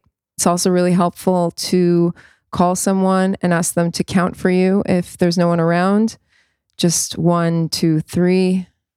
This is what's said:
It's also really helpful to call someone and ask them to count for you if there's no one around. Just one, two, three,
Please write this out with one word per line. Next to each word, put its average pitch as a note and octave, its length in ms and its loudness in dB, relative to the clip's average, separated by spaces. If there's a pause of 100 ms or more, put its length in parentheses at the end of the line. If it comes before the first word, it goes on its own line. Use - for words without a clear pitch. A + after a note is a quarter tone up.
(360)
It's - 100 -2
also F3 240 2
really F3+ 220 2
helpful F3 600 0
to F3 640 0 (360)
call F3+ 260 0
someone F#3+ 640 0
and F3+ 100 0
ask E3+ 220 -2
them E3+ 160 0
to - 140 -4
count F3+ 320 -2
for - 120 -2
you F#3 380 2
if F3+ 320 -4
there's F3 180 0
no F3 120 2
one E3+ 100 0
around. F#3 580 0 (600)
Just - 420 -2
one, E3 500 0
two, D#3+ 300 0
three, F#3 720 0 (280)